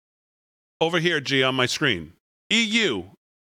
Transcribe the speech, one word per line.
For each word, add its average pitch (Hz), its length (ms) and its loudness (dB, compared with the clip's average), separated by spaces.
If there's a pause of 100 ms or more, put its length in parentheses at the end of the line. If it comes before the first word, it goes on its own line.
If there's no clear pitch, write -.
(800)
Over 165 200 0
here, 165 200 0
G, 131 220 0
on 131 140 2
my 127 100 0
screen. 101 480 -2 (380)
E 220 120 2
U 180 480 -2 (340)